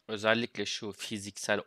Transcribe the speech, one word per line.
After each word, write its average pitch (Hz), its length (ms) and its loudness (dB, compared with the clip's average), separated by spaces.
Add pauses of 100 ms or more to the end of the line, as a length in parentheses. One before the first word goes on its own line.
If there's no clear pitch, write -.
özellikle 110 580 2
şu - 260 -4
fiziksel 101 760 -2